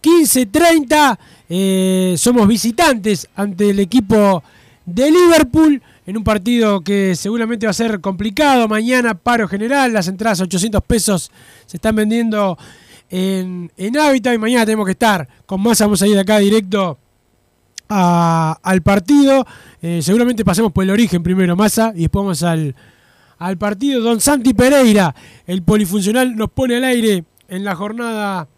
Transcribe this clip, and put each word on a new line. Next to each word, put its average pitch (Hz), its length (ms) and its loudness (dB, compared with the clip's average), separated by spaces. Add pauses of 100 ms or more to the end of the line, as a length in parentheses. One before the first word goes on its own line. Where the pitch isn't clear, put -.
quince 302 460 2
treinta, 302 680 2 (300)
eh, 185 680 0
somos 240 300 2
visitantes 220 880 0
ante 202 340 -2
el 196 100 0
equipo 202 640 2 (420)
de 240 260 0
Liverpool 311 680 4 (240)
en 196 120 -8
un 220 60 -6
partido 214 580 0
que 196 340 0
seguramente 226 500 -4
va 214 60 0
a - 20 -4
ser 220 280 -2
complicado. 220 680 0
Mañana 226 480 0
paro 233 320 -2
general, 240 460 -2
las 190 140 -2
entradas 190 340 -2
a 185 40 0
ochocientos 190 380 -2
pesos 208 480 -2 (340)
se - 120 -16
están 220 180 -2
vendiendo 214 640 -2 (520)
en, 185 680 -6
en 220 200 -4
Hábitat 269 360 2
y 233 40 0
mañana 226 280 0
tenemos 220 200 -2
que 185 80 -2
estar 190 340 0 (180)
con 196 160 -6
Massa. 220 240 2
Vamos 208 160 0
a 196 60 2
ir 208 80 4
de 196 60 2
acá 208 180 2
directo 202 580 0 (920)
a, 170 720 0
al 185 200 0
partido. 269 640 2 (360)
Eh, 170 220 -4
seguramente 226 400 0
pasemos 190 300 0
por 190 100 0
el 190 60 0
origen 196 340 0
primero, 180 320 0
Massa, 220 400 0
y 170 60 -6
después 165 220 0
vamos 170 200 -4
al, 160 320 -2 (640)
al 180 200 -8
partido. 214 440 -4
Don 226 180 0
Santi 262 340 2
Pereira, 220 600 2 (320)
el 180 160 -6
polifuncional, 214 720 0
nos 214 160 -4
pone 254 240 -2
al 247 80 -2
aire 226 400 0 (240)
en 185 160 -10
la 202 120 -6
jornada 208 720 -8 (100)